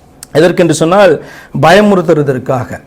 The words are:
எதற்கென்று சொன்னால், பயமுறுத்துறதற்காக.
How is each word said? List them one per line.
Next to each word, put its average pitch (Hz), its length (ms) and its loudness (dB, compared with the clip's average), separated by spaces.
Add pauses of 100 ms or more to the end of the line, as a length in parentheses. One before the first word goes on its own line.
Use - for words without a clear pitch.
(320)
எதற்கென்று 170 380 0
சொன்னால், 170 540 0 (380)
பயமுறுத்துறதற்காக. 151 1200 0